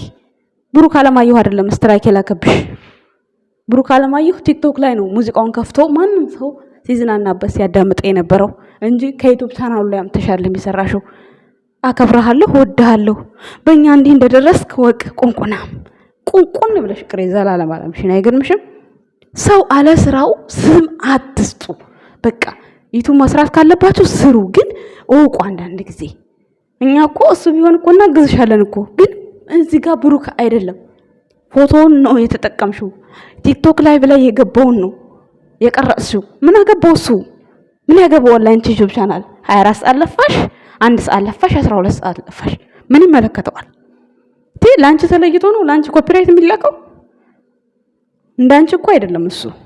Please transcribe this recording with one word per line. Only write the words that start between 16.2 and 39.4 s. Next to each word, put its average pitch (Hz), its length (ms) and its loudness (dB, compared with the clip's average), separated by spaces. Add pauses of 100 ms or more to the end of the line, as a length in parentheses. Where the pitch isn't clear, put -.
ቁንቁን 415 500 0
ብለሽ 214 280 -6
ቅሬ 190 240 -10
ዘላለም 185 440 -2
አለምሽን 170 380 -8
አይገርምሽም? 247 500 0 (760)
ሰው 403 260 2 (100)
አለ 285 260 2
ስራው 277 340 0 (220)
ስም 320 320 2 (220)
አትስጡ። - 560 -4 (600)
በቃ 233 200 -4 (480)
ዩቲዩብ 240 240 0
መስራት 285 340 2
ካለባችሁ 359 600 2
ስሩ፣ 262 260 2 (120)
ግን 403 200 0 (400)
እወቁ። 285 340 2
አንዳንድ 180 420 -12
ጊዜ - 180 -20 (800)
እኛ 269 140 0 (100)
እኮ 302 240 -6
እሱ - 240 -2
ቢሆን 330 220 2
እኮ 339 160 -4
እናግዝሻለን 277 720 2
እኮ፣ 202 140 -6 (160)
ግን 392 180 2 (400)
እዚህ 311 300 0
ጋር 330 160 -2
ብሩክ 277 380 -2
አይደለም 220 420 -4 (760)
ፎቶውን 302 480 4
ነው 262 160 2
የተጠቀምሽው። 233 720 -4 (520)
ቲክቶክ 311 400 0
ላይቭ 294 260 2
ላይ 277 140 4
የገባውን 247 580 2
ነው 185 120 -4 (680)
የቀረጽሽው። 233 640 -2 (180)
ምን 330 160 4
አገባው 370 380 2
እሱ? - 120 -4 (840)
ምን 330 100 4
ያገባዋል? 247 480 4
አንቺ 226 220 2
ዩቲዩብ 208 240 0
ቻናል 196 300 -6 (220)